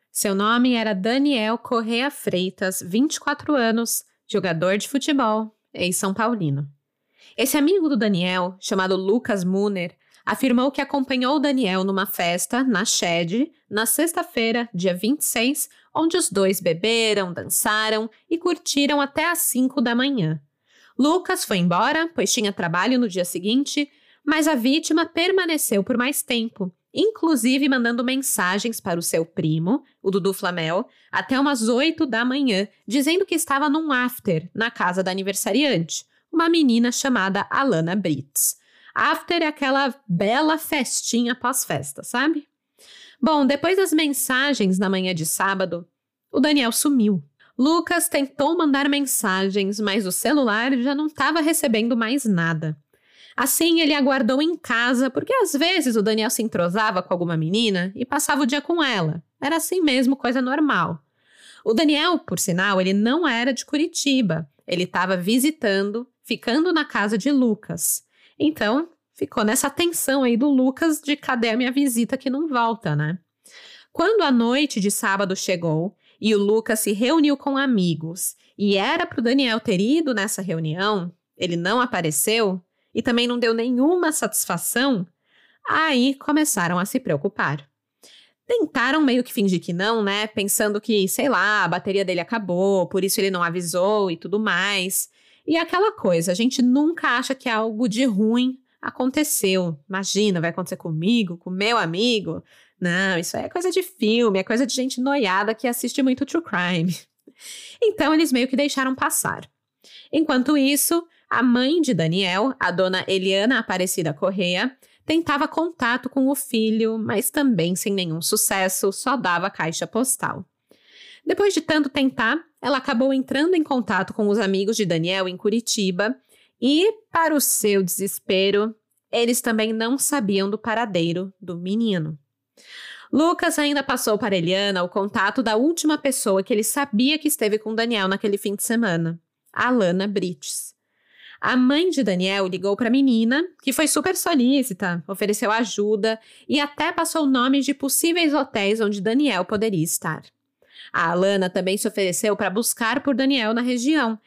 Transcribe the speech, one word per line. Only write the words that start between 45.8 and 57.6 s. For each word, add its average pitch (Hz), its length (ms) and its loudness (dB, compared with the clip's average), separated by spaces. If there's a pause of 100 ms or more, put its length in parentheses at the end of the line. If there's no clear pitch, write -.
o - 80 0
Daniel 277 320 2
sumiu. 214 520 2 (360)
Lucas 330 480 2
tentou 285 480 0
mandar 285 320 2
mensagens, 202 920 0
mas 202 260 0
o 180 60 -2
celular 240 680 0
já 254 160 0
não 302 160 -2
tava 302 320 0
recebendo 247 560 0
mais 233 260 -2
nada. 165 540 0 (580)
Assim, 330 460 2
ele 302 140 4
aguardou 269 460 2
em 330 140 2
casa, 247 540 0
porque - 240 -2
às 480 200 2
vezes 294 420 2
o 220 80 2
Daniel 220 260 0
se - 140 -2
entrosava 190 580 0
com 180 120 -8
alguma 170 220 0
menina 185 600 0